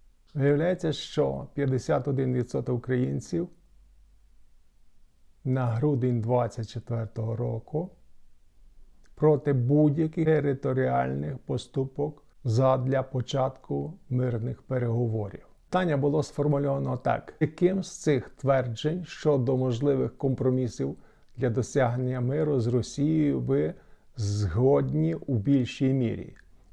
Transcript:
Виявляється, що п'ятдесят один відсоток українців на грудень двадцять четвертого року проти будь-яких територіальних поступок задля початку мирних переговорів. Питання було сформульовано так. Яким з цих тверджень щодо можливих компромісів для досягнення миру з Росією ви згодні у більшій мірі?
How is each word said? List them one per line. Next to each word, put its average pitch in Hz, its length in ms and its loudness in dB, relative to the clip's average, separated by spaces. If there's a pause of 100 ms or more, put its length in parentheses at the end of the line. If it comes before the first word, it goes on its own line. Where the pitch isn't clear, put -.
(340)
Виявляється, 151 580 2
що 139 600 -2
п'ятдесят 135 540 0
один 131 260 0
відсоток 123 440 -2
українців 135 720 -2 (2000)
на 131 220 0
грудень 123 540 0
двадцять 117 480 -2
четвертого 113 680 -6
року 120 540 -6 (1200)
проти 147 380 2
будь-яких 151 720 2
територіальних 131 1120 0
поступок 139 880 -6 (200)
задля 131 580 2
початку 135 920 -4 (160)
мирних 123 520 -2
переговорів. 117 840 -2 (240)
Питання 180 260 2
було 143 260 2
сформульовано 139 760 -2
так. 117 440 -2
Яким 180 420 2
з - 200 -14
цих 139 260 2
тверджень 135 760 0
щодо 135 520 0
можливих 131 640 0
компромісів 131 800 0 (400)
для 123 140 0
досягнення 127 720 0
миру 143 400 0
з 110 60 0
Росією 139 760 2
ви 143 340 0 (420)
згодні 131 1000 2
у 147 200 -4
більшій 131 580 2
мірі? 123 420 -2 (380)